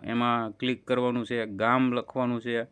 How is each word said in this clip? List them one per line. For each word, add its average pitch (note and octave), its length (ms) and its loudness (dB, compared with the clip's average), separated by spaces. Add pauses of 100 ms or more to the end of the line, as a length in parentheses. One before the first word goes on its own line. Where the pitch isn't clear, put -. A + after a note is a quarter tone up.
એમાં A#2 460 0
ક્લિક B2 340 -4
કરવાનું B2 420 0
છે, A#2 200 -2
ગામ A#2 460 2
લખવાનું B2 480 -2
છે, A#2 320 -2